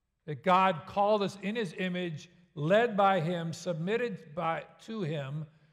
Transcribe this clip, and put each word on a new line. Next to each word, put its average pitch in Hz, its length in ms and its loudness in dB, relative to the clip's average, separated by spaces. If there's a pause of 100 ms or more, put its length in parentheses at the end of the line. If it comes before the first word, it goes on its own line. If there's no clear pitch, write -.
(260)
That 147 180 -8
God 185 420 4
called 202 380 2
us 190 180 -4
in 202 140 -4
his 214 220 -4
image, 180 520 -4 (240)
led 202 420 2
by 196 220 4
him, 165 340 -2
submitted 180 840 -4
by, 165 260 -2 (240)
to 220 160 -6
him, 147 440 -6 (260)